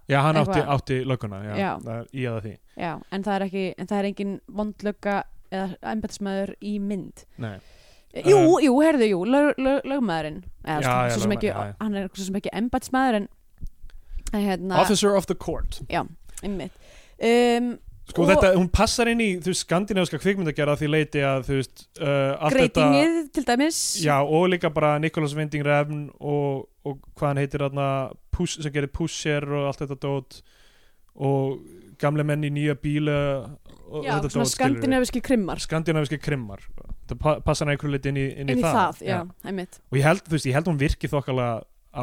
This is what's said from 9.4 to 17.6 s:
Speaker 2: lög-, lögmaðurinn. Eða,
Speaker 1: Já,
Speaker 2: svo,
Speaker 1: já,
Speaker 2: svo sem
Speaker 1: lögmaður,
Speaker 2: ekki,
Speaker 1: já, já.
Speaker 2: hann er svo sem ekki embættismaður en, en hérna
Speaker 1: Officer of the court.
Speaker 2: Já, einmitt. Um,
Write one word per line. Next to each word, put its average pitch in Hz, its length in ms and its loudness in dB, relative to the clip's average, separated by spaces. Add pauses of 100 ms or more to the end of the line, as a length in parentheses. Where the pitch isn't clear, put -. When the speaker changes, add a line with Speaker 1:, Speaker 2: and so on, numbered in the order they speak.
Speaker 2:
lög-, 269 260 0
lögmaðurinn. 175 540 -2 (220)
Eða, 156 200 -4
Speaker 1:
Já, - 0 -
Speaker 2:
svo, 127 140 2
Speaker 1:
já, 123 160 2
Speaker 2:
svo 117 100 0
sem 202 100 0
Speaker 1:
lögmaður, 202 60 0
Speaker 2:
ekki, 208 120 -2
Speaker 1:
já, 104 180 -4
já. 104 100 -10
Speaker 2:
hann 208 180 -4
er 196 140 -4
svo 196 160 -10
sem 190 120 -4
ekki 202 160 -6
embættismaður 254 640 0
en, 202 140 -2 (1000)
en - 140 -2
hérna 180 400 0
Speaker 1:
Officer 202 340 4
of 196 120 0
the 185 80 -2
court. - 520 -6
Speaker 2:
Já, - 200 -4 (320)
einmitt. 185 340 -6 (440)
Um, 240 600 2 (300)